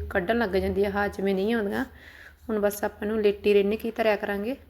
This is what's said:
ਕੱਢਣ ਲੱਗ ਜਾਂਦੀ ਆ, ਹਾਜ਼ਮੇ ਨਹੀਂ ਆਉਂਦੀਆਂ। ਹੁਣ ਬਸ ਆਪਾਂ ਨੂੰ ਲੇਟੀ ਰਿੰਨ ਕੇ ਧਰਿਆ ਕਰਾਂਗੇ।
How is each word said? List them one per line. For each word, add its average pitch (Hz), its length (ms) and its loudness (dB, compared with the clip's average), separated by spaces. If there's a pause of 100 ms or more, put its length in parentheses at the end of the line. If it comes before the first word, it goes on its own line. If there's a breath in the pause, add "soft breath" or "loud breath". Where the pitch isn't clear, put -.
ਕੱਢਣ 196 280 0
ਲੱਗ 196 180 0
ਜਾਂਦੀ 190 300 2
ਆ, 202 40 0
ਹਾਜ਼ਮੇ 196 440 -2
ਨਹੀਂ 196 200 0
ਆਉਂਦੀਆਂ। 220 300 -2 (680 loud breath)
ਹੁਣ 214 100 -2
ਬਸ 202 240 0
ਆਪਾਂ 208 240 -6
ਨੂੰ 220 140 0
ਲੇਟੀ 208 320 4
ਰਿੰਨ 202 220 4
ਕੇ 226 160 -6
ਧਰਿਆ 220 240 2
ਕਰਾਂਗੇ। 208 400 -4 (140)